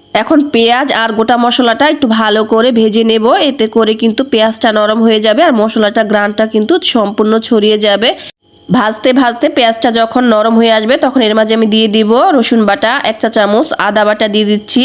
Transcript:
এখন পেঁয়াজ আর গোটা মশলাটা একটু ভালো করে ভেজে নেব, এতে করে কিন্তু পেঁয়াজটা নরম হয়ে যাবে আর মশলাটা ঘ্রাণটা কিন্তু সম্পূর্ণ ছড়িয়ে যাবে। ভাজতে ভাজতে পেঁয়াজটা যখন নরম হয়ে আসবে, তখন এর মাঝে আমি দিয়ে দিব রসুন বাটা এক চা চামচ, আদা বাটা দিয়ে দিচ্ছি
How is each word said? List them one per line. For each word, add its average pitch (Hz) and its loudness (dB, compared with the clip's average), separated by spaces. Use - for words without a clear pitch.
এখন 220 0
পেঁয়াজ 240 0
আর 226 -2
গোটা 220 0
মশলাটা 240 0
একটু 294 -2
ভালো 220 0
করে 226 0
ভেজে 226 2
নেব, 220 0
এতে 277 -2
করে 220 0
কিন্তু 226 -2
পেঁয়াজটা 220 0
নরম 214 0
হয়ে 220 2
যাবে 214 2
আর 330 2
মশলাটা 220 0
ঘ্রাণটা 208 -2
কিন্তু 214 0
সম্পূর্ণ 214 0
ছড়িয়ে 214 0
যাবে। 208 0
ভাজতে 220 0
ভাজতে 247 0
পেঁয়াজটা 233 0
যখন 226 0
নরম 214 2
হয়ে 226 2
আসবে, 220 0
তখন 262 0
এর 214 0
মাঝে 220 0
আমি 226 0
দিয়ে 220 2
দিব 214 0
রসুন 233 2
বাটা 202 0
এক 220 -4
চা 226 -2
চামচ, 220 0
আদা 208 0
বাটা 220 0
দিয়ে 208 0
দিচ্ছি 208 -2